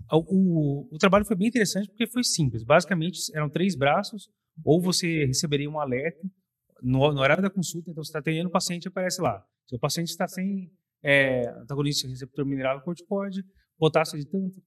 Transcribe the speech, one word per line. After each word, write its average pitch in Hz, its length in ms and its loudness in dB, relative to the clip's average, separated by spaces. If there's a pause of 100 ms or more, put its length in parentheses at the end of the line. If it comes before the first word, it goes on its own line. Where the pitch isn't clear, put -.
(100)
O, 156 80 4
o, 165 720 2
o 156 80 -14
trabalho 202 260 4
foi 214 120 0
bem 185 100 0
interessante 214 420 0
porque 226 200 -4
foi 247 160 -2
simples. 117 400 0
Basicamente, 165 560 2 (120)
eram 151 160 -4
três 165 280 0
braços, 160 520 0 (360)
ou 160 160 6
você 170 440 0
receberia 143 460 -2
um 156 80 -6
alerta 147 500 -4 (540)
no, 131 300 4
no 143 80 0
horário 143 200 4
da 196 80 0
consulta, 175 440 -6
então 156 100 -10
você 147 100 -12
tá 160 60 -6
atendendo 160 300 -2
o 180 40 -4
paciente 175 340 -2
e - 20 -10
aparece 185 340 -4
lá. 110 240 -2 (220)
Seu 127 100 -8
paciente 165 300 -2
está 175 180 -4
sem 185 420 -6 (360)
é, 135 440 4 (120)
antagonista 143 480 -2
de 127 60 -10
receptor 131 320 -6
mineral 135 340 -2
corticoide, 196 640 -6 (320)
potássio 160 420 2
de 143 80 -8
tanto, 190 400 -4